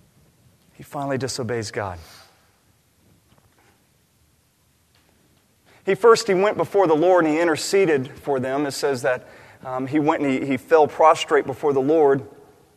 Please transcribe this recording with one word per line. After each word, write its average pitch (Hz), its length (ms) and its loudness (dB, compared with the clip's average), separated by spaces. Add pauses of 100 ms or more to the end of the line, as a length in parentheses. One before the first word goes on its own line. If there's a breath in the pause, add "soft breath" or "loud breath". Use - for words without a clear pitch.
(760)
he 139 100 -20
finally 139 340 -6
disobeys 120 540 -6
God. 95 260 -8 (3750 soft breath)
He 190 120 0
first, 226 320 4
he 196 60 2
went 196 220 0
before 185 300 0
the 160 80 2
Lord 175 300 4
and 151 100 0
he 160 60 -2
interceded 160 800 -2
for 139 200 -4
them. 135 240 -4
It 139 60 -6
says 135 320 -4
that, 127 240 -4 (380 soft breath)
um, 131 240 -8
he 147 100 -2
went 151 240 0
and 139 100 0
he, 131 140 -4
he 135 100 -2
fell 156 300 4
prostrate 160 600 2
before 143 260 -4
the 135 80 0
Lord. 139 460 2 (500)